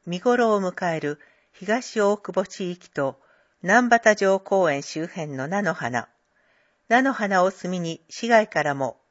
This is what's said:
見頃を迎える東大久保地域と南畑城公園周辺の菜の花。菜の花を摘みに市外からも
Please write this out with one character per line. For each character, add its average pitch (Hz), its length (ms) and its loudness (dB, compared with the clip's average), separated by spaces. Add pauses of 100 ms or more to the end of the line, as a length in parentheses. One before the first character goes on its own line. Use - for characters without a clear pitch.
見 175 160 -8
頃 240 340 2
を 202 60 0
迎 180 340 -4
え 156 60 -4
る 147 180 -4 (320)
東 220 480 -4
大 202 160 4
久 190 180 -8
保 185 140 0
地 180 240 -8
域 - 180 -14
と 135 300 -4 (420)
南 220 280 4
畑 226 280 4
城 196 220 2
公 190 320 2
園 143 120 -2
周 160 240 -8
辺 156 260 -10
の 131 160 -6
菜 196 120 -2
の 175 120 0
花。 123 340 -4 (800)
菜 240 140 4
の 269 100 0
花 196 320 2
を 190 80 2
摘 - 160 -12
み 180 140 -4
に 165 260 -8
市 - 220 -8
外 214 180 6
か 156 160 -2
ら 147 100 0
も 135 240 -4 (120)